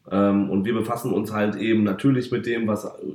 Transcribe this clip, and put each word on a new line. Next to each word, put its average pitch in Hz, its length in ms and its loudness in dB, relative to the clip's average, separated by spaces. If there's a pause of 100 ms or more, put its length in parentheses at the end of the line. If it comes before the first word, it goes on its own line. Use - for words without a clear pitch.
(100)
Ähm, 101 380 4
und 95 160 0
wir 113 80 0
befassen 113 400 -2
uns 104 180 -2
halt 104 260 0
eben 110 280 2
natürlich 123 480 0
mit 110 140 -2
dem, 113 200 -2
was, 104 240 -4 (240)